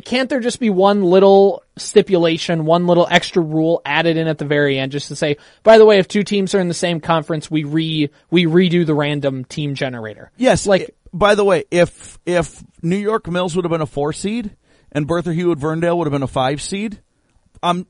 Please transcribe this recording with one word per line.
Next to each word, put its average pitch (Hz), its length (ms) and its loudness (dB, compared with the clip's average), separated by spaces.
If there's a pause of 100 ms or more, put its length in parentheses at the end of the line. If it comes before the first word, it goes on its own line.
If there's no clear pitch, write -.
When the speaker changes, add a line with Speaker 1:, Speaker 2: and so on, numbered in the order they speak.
Speaker 1:
can't 254 280 -4
there 269 100 -2
just 233 200 -4
be 220 120 0
one 196 320 2
little 196 600 4 (140)
stipulation, 170 880 0
one 175 220 2
little 175 220 4
extra 175 320 0
rule 160 440 0
added 160 320 0
in 160 100 -2
at 156 120 -4
the 151 60 -8
very 143 340 0
end 135 120 -6
just 143 180 -8
to 143 60 -14
say, 147 220 -2 (260)
"By 226 140 8
the 220 80 8
way, 214 140 6
if 175 100 0
two 208 140 0
teams 196 300 -4
are 202 60 0
in 180 80 -2
the 170 60 -4
same 170 260 -4
conference, 160 500 -4
we 156 140 -2
re-, 156 460 -2 (220)
we 175 140 2
redo 175 400 2
the 156 100 0
random 143 500 -4
team 143 300 -8
generator"? 123 600 -10
Speaker 2:
Yes. 226 300 0
Speaker 1:
Like, 196 160 2
Speaker 2:
I, - 60 -10 (260)
by 202 220 2
the 202 100 2
way, 175 260 2
if, - 540 -2
if 175 360 -4 (200)
New 170 160 -2
York 208 320 -4
Mills 180 260 -4
would 180 80 -2
have 165 80 -4
been 165 80 -2
a 156 60 -6
four 143 260 -6
seed 214 440 -8 (360)
and 147 160 -4
Bertha 170 260 -4
Hewitt 170 260 -2
Verndale 165 380 -2
would 165 100 -2
have 139 40 -6
been 139 120 -4
a 127 40 -4
five 139 340 -4
seed, 202 380 -10 (640)
um, 175 260 -2